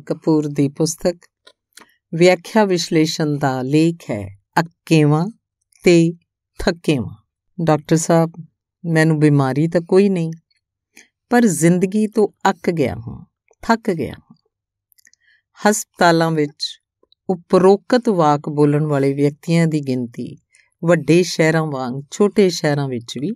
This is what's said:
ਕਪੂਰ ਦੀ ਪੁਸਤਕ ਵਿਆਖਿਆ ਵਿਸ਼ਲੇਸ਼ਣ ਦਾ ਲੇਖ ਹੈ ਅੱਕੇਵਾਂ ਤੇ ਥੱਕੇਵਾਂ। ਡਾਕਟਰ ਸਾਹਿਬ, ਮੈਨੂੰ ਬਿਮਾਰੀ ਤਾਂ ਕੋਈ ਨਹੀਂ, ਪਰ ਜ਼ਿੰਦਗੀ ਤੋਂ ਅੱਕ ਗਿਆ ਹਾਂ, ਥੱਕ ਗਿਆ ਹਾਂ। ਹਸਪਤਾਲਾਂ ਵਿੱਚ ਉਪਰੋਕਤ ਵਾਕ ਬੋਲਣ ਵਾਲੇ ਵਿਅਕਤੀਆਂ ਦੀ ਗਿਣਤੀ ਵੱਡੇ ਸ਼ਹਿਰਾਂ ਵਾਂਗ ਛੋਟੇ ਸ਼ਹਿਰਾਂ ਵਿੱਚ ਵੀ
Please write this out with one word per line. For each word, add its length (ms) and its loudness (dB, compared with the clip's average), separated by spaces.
ਕਪੂਰ 420 -2
ਦੀ 220 -2
ਪੁਸਤਕ 480 -4
ਵਿਆਖਿਆ 520 2
ਵਿਸ਼ਲੇਸ਼ਣ 720 -2
ਦਾ 240 -4
ਲੇਖ 500 0
ਹੈ 280 -10
ਅੱਕੇਵਾਂ 680 0
ਤੇ 300 4
ਥੱਕੇਵਾਂ। 560 -4
ਡਾਕਟਰ 320 0
ਸਾਹਿਬ, 360 0
ਮੈਨੂੰ 340 2
ਬਿਮਾਰੀ 480 2
ਤਾਂ 140 -2
ਕੋਈ 280 2
ਨਹੀਂ, 220 -4
ਪਰ 160 4
ਜ਼ਿੰਦਗੀ 640 0
ਤੋਂ 420 -2
ਅੱਕ 220 -4
ਗਿਆ 240 -2
ਹਾਂ, 300 -16
ਥੱਕ 300 -2
ਗਿਆ 220 -6
ਹਾਂ। 220 -20
ਹਸਪਤਾਲਾਂ 640 0
ਵਿੱਚ 500 -6
ਉਪਰੋਕਤ 800 2
ਵਾਕ 400 0
ਬੋਲਣ 360 0
ਵਾਲੇ 280 0
ਵਿਅਕਤੀਆਂ 540 0
ਦੀ 120 -2
ਗਿਣਤੀ 580 -8
ਵੱਡੇ 400 2
ਸ਼ਹਿਰਾਂ 420 0
ਵਾਂਗ 360 -6
ਛੋਟੇ 380 0
ਸ਼ਹਿਰਾਂ 380 -4
ਵਿੱਚ 340 -10
ਵੀ 140 -6